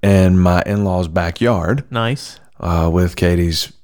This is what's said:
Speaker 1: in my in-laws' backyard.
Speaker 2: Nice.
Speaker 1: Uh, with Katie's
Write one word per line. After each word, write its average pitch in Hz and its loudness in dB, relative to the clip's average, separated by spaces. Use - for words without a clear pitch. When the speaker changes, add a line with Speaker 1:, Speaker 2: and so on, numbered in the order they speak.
Speaker 1:
in 92 4
my 90 2
in-laws' 92 -2
backyard. 92 -2
Speaker 2:
Nice. 117 -6
Speaker 1:
Uh, 85 0
with 87 0
Katie's 87 0